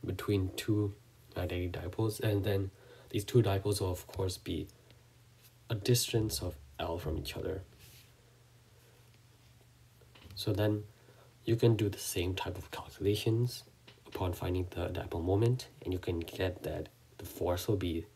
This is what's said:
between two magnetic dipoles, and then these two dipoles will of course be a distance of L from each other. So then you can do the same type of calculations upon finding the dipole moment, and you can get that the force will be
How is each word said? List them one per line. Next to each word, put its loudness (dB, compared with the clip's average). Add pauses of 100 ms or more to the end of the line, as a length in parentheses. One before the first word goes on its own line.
between 0
two 0 (420)
magnetic -2
dipoles, -2
and 2
then 0 (400)
these -2
two 6
dipoles 2
will 0
of -6
course -4
be -4 (1040)
a 2
distance 2
of -4 (220)
L -4
from -4
each -6
other. -4 (2750)
So 0
then 2 (600)
you 4
can 8
do 4
the -4
same -2
type -6
of -12
calculations 0 (420)
upon -2
finding 0
the -4
dipole -4
moment, 4 (140)
and -4
you 0
can -2
get -4
that -6 (300)
the -14
force -2
will 4
be -2